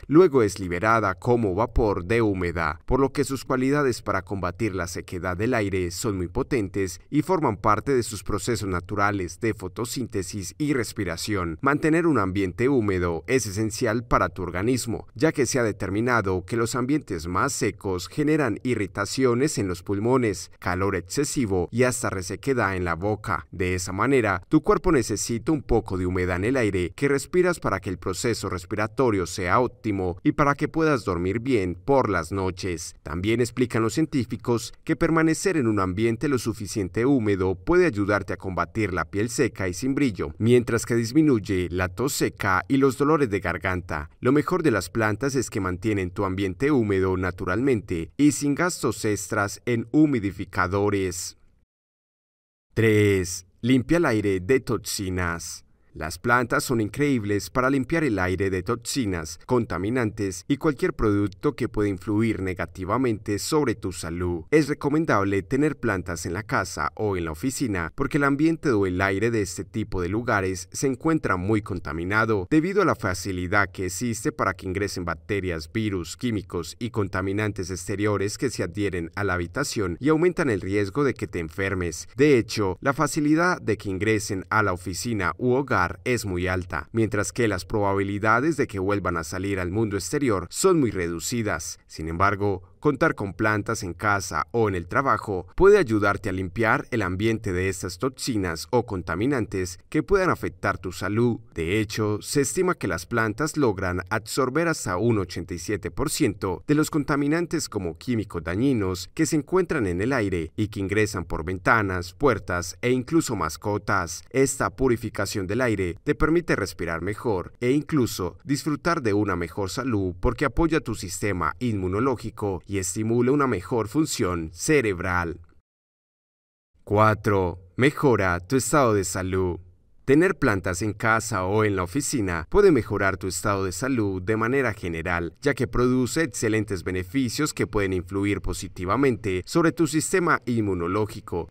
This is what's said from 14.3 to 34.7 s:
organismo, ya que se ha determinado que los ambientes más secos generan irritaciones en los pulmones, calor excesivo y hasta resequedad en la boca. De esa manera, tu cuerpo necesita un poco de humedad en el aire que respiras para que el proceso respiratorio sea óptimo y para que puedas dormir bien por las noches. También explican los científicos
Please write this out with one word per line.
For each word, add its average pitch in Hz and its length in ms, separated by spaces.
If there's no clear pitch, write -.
organismo, 90 720
ya 151 160
que 127 140
se 135 120
ha 120 60
determinado 101 800
que 117 100
los 117 200
ambientes 123 500
más 98 260
secos 95 540
generan 147 560
irritaciones 120 960
en 101 80
los 90 160
pulmones, 110 760
calor 95 340
excesivo 95 800
y 117 100
hasta 123 260
resequedad 95 680
en 90 80
la 85 100
boca. 92 560
De 92 240
esa 92 160
manera, 104 580
tu 156 140
cuerpo 196 300
necesita 117 580
un 147 120
poco 104 360
de 92 80
humedad 90 300
en 92 80
el 127 120
aire 95 380
que 139 140
respiras 170 500
para 98 220
que 101 100
el 90 80
proceso 101 500
respiratorio 101 800
sea 92 320
óptimo 98 640
y 147 80
para 143 240
que 147 140
puedas 156 360
dormir 92 360
bien 107 340
por 127 340
las 87 220
noches. 92 720
También 104 380
explican 120 420
los 113 120
científicos 123 800